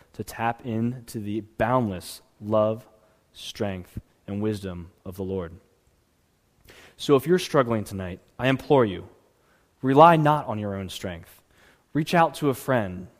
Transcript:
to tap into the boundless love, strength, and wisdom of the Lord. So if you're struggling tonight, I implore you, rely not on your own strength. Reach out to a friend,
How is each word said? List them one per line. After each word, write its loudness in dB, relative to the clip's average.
to -10
tap -6
into -4
the -6
boundless -2
love, 0
strength, -10
and -6
wisdom -6
of -14
the -8
Lord. -6
So 4
if 2
you're 2
struggling 0
tonight, -10
I -2
implore 2
you, -6
rely 8
not 2
on -6
your -6
own -8
strength. -14
Reach -2
out 4
to 0
a 0
friend, -4